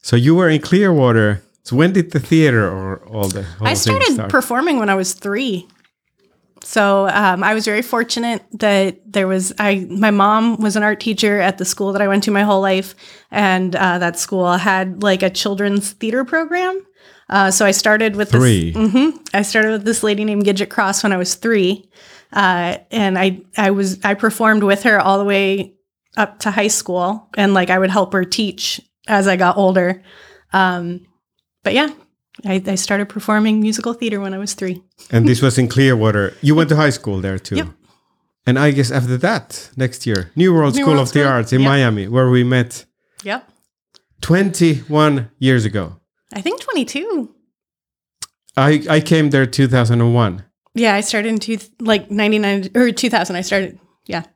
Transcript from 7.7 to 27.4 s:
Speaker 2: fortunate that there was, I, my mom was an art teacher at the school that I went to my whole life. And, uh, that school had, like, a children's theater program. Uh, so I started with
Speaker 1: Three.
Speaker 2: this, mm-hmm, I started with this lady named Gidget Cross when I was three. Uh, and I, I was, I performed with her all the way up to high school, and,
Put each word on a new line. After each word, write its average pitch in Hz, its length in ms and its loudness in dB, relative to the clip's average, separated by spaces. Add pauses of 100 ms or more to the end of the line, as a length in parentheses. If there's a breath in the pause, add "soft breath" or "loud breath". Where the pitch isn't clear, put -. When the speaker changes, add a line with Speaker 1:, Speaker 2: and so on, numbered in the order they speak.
Speaker 2:
fortunate 233 640 -4 (160)
that 196 400 0 (120)
there 190 160 -2
was, 190 300 -2
I, 202 320 -2
my 202 220 0
mom 214 500 2
was 208 140 -2
an 208 80 0
art 208 160 0
teacher 208 420 -2
at 190 160 0
the 185 80 -6
school 196 280 -4
that 196 100 -2
I 196 40 0
went 196 180 0
to 214 60 0
my 202 120 2
whole 202 180 2
life. 190 320 -2 (380 loud breath)
And, 185 440 0
uh, 180 220 0
that 175 220 -2
school 180 380 -2
had, 190 440 -2
like, 196 220 0
a 185 80 0
children's 202 640 -4
theater 226 300 -4
program. 349 640 -4 (440 soft breath)
Uh, 196 200 2
so 196 160 0
I 196 60 4
started 214 440 0
with 208 160 -4
Speaker 1:
Three. 107 400 4
Speaker 2:
this, 220 200 0
mm-hmm, 269 260 0 (160)
I 202 80 0
started 214 300 0
with 208 140 -4
this 220 180 -2
lady 214 200 0
named 208 220 -2
Gidget 196 240 0
Cross 196 320 -2
when 202 100 0
I 185 60 0
was 180 180 -2
three. 202 540 -2 (440 soft breath)
Uh, 180 440 0 (140)
and 196 260 0
I, 185 240 -2 (160)
I 196 140 2
was, 196 320 -2
I 202 100 0
performed 220 500 0
with 196 200 0
her 214 160 4
all 196 200 2
the 202 60 -2
way 196 500 -2 (420)
up 208 220 -4
to 208 120 -2
high 202 180 0
school, 180 680 -4
and, 202 160 2